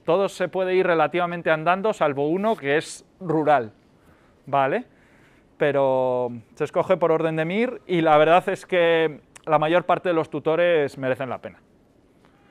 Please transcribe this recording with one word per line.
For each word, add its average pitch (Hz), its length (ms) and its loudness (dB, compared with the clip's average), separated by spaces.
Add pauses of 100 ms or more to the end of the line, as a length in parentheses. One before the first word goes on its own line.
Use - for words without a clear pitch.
Todos 180 300 0
se 180 140 -4
puede 185 280 -2
ir 185 100 2
relativamente 175 640 0
andando, 180 440 0
salvo 143 340 0
uno 196 280 -2
que 139 220 -2
es - 280 -8 (140)
rural, 147 520 0 (760)
¿vale? 139 400 -2 (720)
Pero 131 760 0 (240)
se 151 100 -4
escoge 185 300 0
por 165 160 2
orden 160 240 0
de 160 80 -2
mir 220 440 -4
y 175 140 0
la 156 160 6
verdad 165 300 4
es 185 180 -6
que 165 540 0 (260)
la 156 140 2
mayor 165 260 2
parte 180 240 -2
de 175 40 0
los 156 160 -2
tutores 160 680 0
merecen 131 320 -4
la 104 100 -8
pena. 92 200 -16 (920)